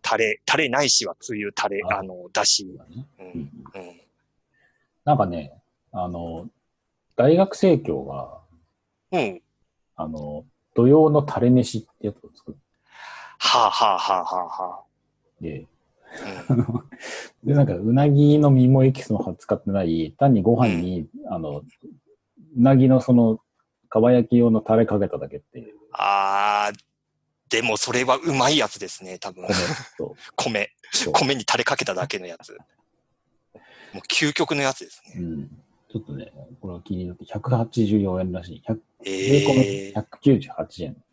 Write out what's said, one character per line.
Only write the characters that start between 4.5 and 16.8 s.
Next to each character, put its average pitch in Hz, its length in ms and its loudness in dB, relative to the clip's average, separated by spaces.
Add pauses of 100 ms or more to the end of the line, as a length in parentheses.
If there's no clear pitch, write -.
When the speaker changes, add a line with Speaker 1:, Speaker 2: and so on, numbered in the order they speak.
Speaker 2:
な 147 120 2
ん - 20 -4
か 101 80 0
ね、 82 280 -10 (380)
あ 90 160 -8
の、 85 420 -12 (680)
大 143 200 4
学 190 200 2
生 175 240 4
協 78 240 -6
が、 - 360 -14 (720)
Speaker 1:
う 180 80 -2
ん。 101 220 -4 (540)
Speaker 2:
あ 78 120 -10
の、 76 380 -12 (300)
土 120 120 4
曜 156 220 8
の 147 140 2
タ - 160 -6
レ 120 100 4
飯 123 300 2
っ - 20 -8 (180)
て 107 80 -8
や 101 60 -6
つ - 120 -20
を - 100 -20
作 - 160 -20
っ - 40 -18 (840)
Speaker 1:
は 117 280 2
あ、 - 40 2
は 107 220 2
あ 87 60 -2
は 95 200 -2
あ 87 40 -6
は 90 180 -6
あ 85 60 -8
は 90 340 -10
あ。 - 600 -20
Speaker 2:
て、 78 260 -12 (840)
Speaker 1:
う 139 40 4
ん。 117 300 -2 (600)